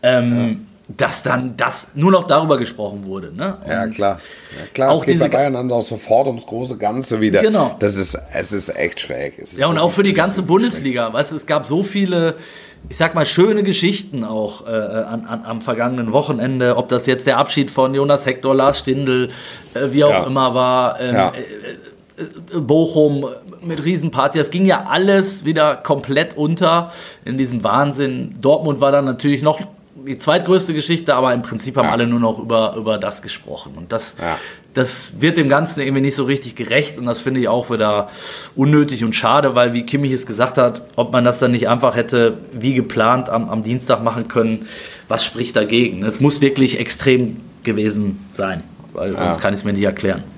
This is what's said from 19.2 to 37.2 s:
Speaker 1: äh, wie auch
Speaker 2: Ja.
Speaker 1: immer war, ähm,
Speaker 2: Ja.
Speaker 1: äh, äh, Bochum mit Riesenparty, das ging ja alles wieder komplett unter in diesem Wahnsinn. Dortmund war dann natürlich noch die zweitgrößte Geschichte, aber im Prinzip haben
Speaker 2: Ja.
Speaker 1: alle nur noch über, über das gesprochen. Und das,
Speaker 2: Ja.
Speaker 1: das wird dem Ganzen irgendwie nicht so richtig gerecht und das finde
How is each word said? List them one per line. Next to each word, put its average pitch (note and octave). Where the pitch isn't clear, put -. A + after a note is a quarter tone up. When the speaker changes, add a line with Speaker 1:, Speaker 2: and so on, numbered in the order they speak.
Speaker 1:
äh, C3+
wie D3
auch D3
Speaker 2:
Ja. F#2
Speaker 1:
immer C3
war, B2+
ähm, B2
Speaker 2:
Ja. F#2+
Speaker 1:
äh, -
äh, -
Bochum D3
mit D#3+
Riesenparty, D3+
das D3
ging F#3
ja F#3
alles G3
wieder D3+
komplett C#3+
unter E3+
in B2+
diesem B2
Wahnsinn. C3
Dortmund D3+
war C#3
dann C#3+
natürlich C3+
noch D3+
die C3+
zweitgrößte F3
Geschichte, D3+
aber B2+
im B2
Prinzip A#2
haben C3
Speaker 2:
Ja. -
Speaker 1:
alle A#2+
nur A#2+
noch A2+
über, A2+
über A2
das G2+
gesprochen. -
Und E2+
das, -
Speaker 2:
Ja. E2
Speaker 1:
das -
wird E3
dem C#3+
Ganzen D3+
irgendwie C3+
nicht C#3
so C#3+
richtig B2+
gerecht B2+
und B2
das A#2
finde C3